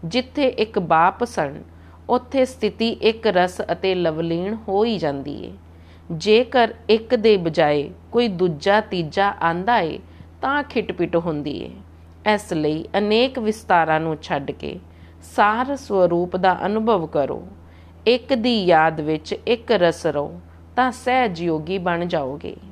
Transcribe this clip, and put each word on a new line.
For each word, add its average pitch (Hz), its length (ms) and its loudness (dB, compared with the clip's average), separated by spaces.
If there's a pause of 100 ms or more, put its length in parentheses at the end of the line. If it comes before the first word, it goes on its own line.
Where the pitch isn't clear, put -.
ਜਿੱਥੇ 247 400 -2
ਇੱਕ 220 340 0
ਬਾਪ 170 460 2
ਸਨ, 156 380 -6 (460)
ਉੱਥੇ 254 360 0
ਸਥਿਤੀ 226 440 -4
ਇੱਕ 220 380 0
ਰਸ 180 340 2 (120)
ਅਤੇ 185 220 0
ਲਵਲੀਨ 170 640 -2 (100)
ਹੋ 196 160 2
ਹੀ 226 140 -2
ਜਾਂਦੀ 143 480 -6
ਏ। - 60 -14 (600)
ਜੇਕਰ 226 640 4 (140)
ਇੱਕ 226 260 4
ਦੇ 214 220 6
ਬਜਾਏ 160 540 2 (220)
ਕੋਈ 240 160 2
ਦੂਜਾ 185 520 2
ਤੀਜਾ 196 600 -2
ਆਂਦਾ 180 360 0
ਏ, 160 200 -2 (440)
ਤਾਂ 277 200 -2
ਖਿਟਪਿਟ 180 540 -4
ਹੁੰਦੀ 147 460 -4
ਏ। 60 80 -12 (640)
ਇਸ 202 180 -6
ਲਈ 156 320 -2 (140)
ਅਨੇਕ 226 400 0
ਵਿਸਤਾਰਾਂ 175 600 0
ਨੂੰ 160 220 -4
ਛੱਡ 139 280 -4
ਕੇ - 280 -10 (440)
ਸਾਰ 240 540 0
ਸਰੂਪ 180 600 0
ਦਾ 180 300 2
ਅਨੁਭਵ 214 400 0
ਕਰੋ। 139 400 -4 (600)
ਇੱਕ 247 280 2
ਦੀ 226 300 0
ਯਾਦ 160 360 4
ਵਿੱਚ 156 320 -4 (140)
ਇੱਕ - 260 -2
ਰਸ 175 340 2
ਰਹੋ, 147 340 -4 (360)
ਤਾਂ 247 160 2
ਸਹਿਜ 240 500 -2
ਯੋਗੀ 165 360 -2
ਬਣ 175 260 -2
ਜਾਓਗੇ। 147 520 -6 (160)